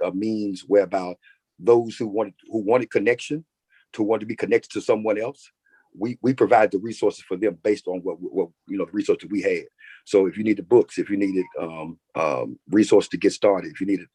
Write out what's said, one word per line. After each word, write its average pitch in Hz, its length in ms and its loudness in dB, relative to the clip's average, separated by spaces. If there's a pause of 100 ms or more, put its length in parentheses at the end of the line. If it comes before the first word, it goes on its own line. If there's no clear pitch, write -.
a 92 80 -2
means 104 500 -4
whereby 92 540 0 (440)
those 113 360 4
who 117 120 -6
wanted, 101 260 -4 (180)
who 113 80 -4
wanted 113 320 0
connection, 120 540 -2 (500)
who 113 80 -2
wanted 107 180 0
to 107 40 -12
be 110 100 -8
connected 110 360 -2
to 104 100 -6
someone 110 380 0
else, 120 320 -10 (460)
we, 117 240 -6
we 123 120 2
provide 110 380 4
the 98 80 -2
resources 107 440 -4
for 92 140 -8
them 95 260 -2
based 104 240 -2
on 90 120 -6
what, 87 200 -6
what, 90 300 -4 (180)
you 98 100 -6
know, 90 80 -4
the 82 60 -12
resources 95 380 -2
we 98 120 -2
had. 87 220 -2 (420)
So 98 200 4
if 90 120 -2
you 107 60 -4
needed 101 240 0
books, 120 300 4
if 87 120 -4
you 101 80 -2
needed, 95 280 0 (140)
um, 82 380 -10 (180)
um, 67 440 -4 (100)
resources 101 400 4
to - 80 -6
get 95 160 2
started, 90 380 0
if - 80 -16
you 95 80 -4
needed 90 280 -4